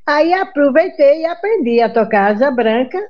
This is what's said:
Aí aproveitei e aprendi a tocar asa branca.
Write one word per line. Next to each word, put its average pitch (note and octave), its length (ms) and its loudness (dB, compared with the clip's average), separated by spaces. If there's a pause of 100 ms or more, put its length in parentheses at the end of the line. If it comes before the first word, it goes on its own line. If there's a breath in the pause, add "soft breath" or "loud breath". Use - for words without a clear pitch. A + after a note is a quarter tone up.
Aí D#4 260 2
aproveitei D#4 920 0
e D#4+ 40 -4
aprendi E4+ 540 -2
a A3+ 120 0
tocar G#3+ 400 0
asa B3 180 0
branca. A#3+ 480 -2 (120)